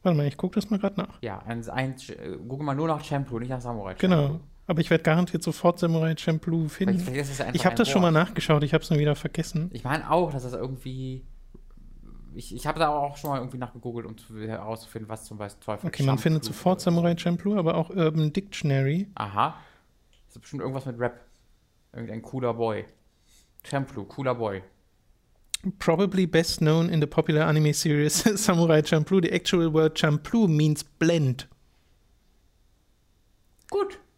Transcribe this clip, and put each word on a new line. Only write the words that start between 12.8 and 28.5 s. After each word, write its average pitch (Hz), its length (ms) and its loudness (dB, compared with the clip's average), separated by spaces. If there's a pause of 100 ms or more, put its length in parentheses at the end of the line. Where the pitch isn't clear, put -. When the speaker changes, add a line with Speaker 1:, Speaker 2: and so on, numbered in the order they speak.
Speaker 2:
auch 143 280 -2
schon 147 140 -4
mal 135 80 -2
irgendwie 127 180 -8
nachgegoogelt, 120 480 -8
um 110 120 -14
zu, 110 220 -16
herauszufinden, 110 720 -10
was 110 160 -10
zum 110 120 -16
Beispiel 101 280 -12
Teufel 107 220 -6
Speaker 1:
Okay, 147 160 -4
man 135 160 2
findet 156 260 2
Speaker 2:
Shampoo 110 100 -8
Speaker 1:
sofort 180 220 2
Speaker 2:
ist. - 80 -10
Speaker 1:
Samurai 170 320 2
Champloo, 175 400 0
aber 170 180 2
auch 165 140 -2
Urban 156 420 2
Dictionary. 151 840 0
Speaker 2:
Aha. 107 400 -2 (720)
Das - 80 -20
ist 117 60 -20
bestimmt - 200 -10
irgendwas 131 240 -6
mit 120 140 -8
Rap. 120 200 -4 (720)
Irgendein 113 300 -10
cooler 123 320 -4
Boy. 110 320 -2 (800)
Champloo, 131 420 -6
cooler 131 300 -2
Boy. 101 260 -4 (1160)
Speaker 1:
Probably 185 480 2
best 165 340 0
known 160 280 4
in 165 140 2
the 147 60 2
popular 156 380 2
anime 151 280 4
series 147 500 2
<laughs> 214 120 4
Samurai 165 460 6